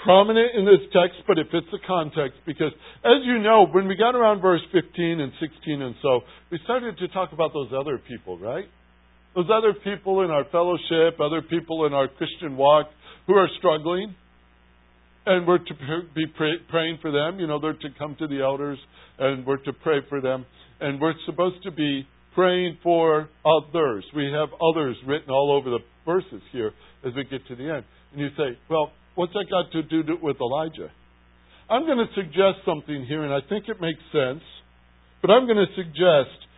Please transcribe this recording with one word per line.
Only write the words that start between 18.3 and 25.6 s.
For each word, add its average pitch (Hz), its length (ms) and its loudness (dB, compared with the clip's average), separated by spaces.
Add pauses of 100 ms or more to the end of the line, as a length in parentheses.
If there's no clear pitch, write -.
elders, 139 400 -4 (400)
and 135 260 -2
we're 135 120 0
to 135 160 -8
pray 151 340 0
for 143 140 -6
them. 131 240 -4 (340)
And 139 220 -6
we're 160 140 0 (100)
supposed 180 380 -4
to 190 80 -10
be 143 340 -4 (300)
praying 180 480 0
for 160 460 2 (140)
others. 147 640 0 (100)
We 143 160 -4
have 151 180 -4 (120)
others 156 340 0 (120)
written 147 240 -4
all 143 200 2
over 131 200 0